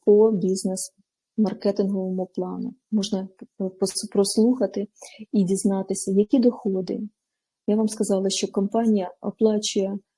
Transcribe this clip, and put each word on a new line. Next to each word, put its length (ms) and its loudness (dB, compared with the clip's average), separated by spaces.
по 260 6
бізнес-маркетинговому 1900 -4
плану. 480 -8
Можна 360 -2
пос-, 520 -6
прослухати 760 2
і 120 4
дізнатися, 680 -2
які 280 4
доходи. 600 0
Я 80 2
вам 120 2
сказала, 420 -2
що 220 -4
компанія 720 0
оплачує 760 0